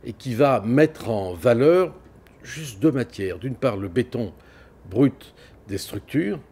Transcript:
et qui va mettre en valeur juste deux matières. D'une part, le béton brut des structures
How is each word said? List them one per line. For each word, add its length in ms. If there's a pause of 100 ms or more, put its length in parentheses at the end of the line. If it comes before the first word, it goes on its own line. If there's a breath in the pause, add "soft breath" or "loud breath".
et 100
qui 220
va 260
mettre 480
en 240
valeur 600 (480)
juste 360
deux 120
matières. 480
D'une 160
part, 220
le 100
béton 440 (600 soft breath)
brut 420 (340 soft breath)
des 120
structures 600 (120)